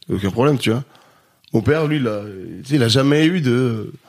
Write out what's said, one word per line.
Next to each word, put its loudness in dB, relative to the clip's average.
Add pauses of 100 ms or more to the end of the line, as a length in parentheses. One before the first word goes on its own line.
y -2
a 0
aucun -2
problème », 2
tu 0
vois. -2 (680)
Mon 2
père, 0
lui, -2
il -2
a, -6 (420)
tu -14
sais, 2
il 4
a 4
jamais 4
eu 0
de, 0 (160)